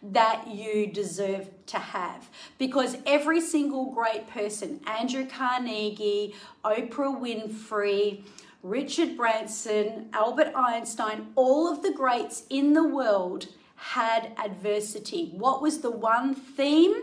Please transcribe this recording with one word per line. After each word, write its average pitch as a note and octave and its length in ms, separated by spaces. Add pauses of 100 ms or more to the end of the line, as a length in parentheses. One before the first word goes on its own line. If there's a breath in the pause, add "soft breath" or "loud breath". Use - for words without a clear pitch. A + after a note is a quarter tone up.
that A3 460
you G#3+ 400
deserve G3 600 (180)
to G#3+ 120
have. - 500 (300 loud breath)
Because C4 380 (100)
every D4+ 340
single C#4 520
great A3 360
person, G#3 560
Andrew B3+ 420
Carnegie, G#3+ 1080 (300 loud breath)
Oprah B3 560
Winfrey, G#3 1040 (380 loud breath)
Richard B3+ 540
Branson, A3 960
Albert A#3+ 420
Einstein, A#3 800
all C#4+ 360
of C#4+ 120
the F#4 100
greats A#3+ 560
in C#4 260
the D#4+ 120
world G#3 640 (260 loud breath)
had A3+ 560 (120)
adversity. G#3 920
What C4 260
was D4 200
the B3 100
one A#3 440
theme D#4 680